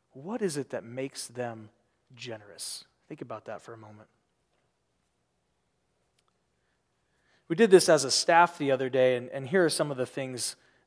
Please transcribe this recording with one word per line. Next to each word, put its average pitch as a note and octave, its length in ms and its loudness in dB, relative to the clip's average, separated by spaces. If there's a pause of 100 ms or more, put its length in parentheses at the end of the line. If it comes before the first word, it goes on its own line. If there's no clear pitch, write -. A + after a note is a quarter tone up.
(120)
What F#3+ 300 -10
is E3 140 -4
it C3+ 140 -8
that G2+ 140 -10
makes C3 420 -10
them A#2 440 -12 (440)
generous? A2 720 -14 (240)
Think D3+ 140 -16
about A#2 240 -16
that G#2+ 160 -14
for A#2 100 -18
a A2+ 60 -18
moment. G#2+ 300 -20 (3500)
We E3 80 -4
did G#3 140 4
this F#3 180 8
as D3+ 160 6
a B2+ 60 -4
staff E3+ 480 4
the C#3+ 140 -2
other C3 180 0
day, B2+ 260 4
and, B2 140 -8
and C3+ 180 -10
here F3 160 4
are D3+ 60 2
some D3+ 200 -2
of C3+ 60 -8
the B2+ 100 -4
things C3 480 -8 (320)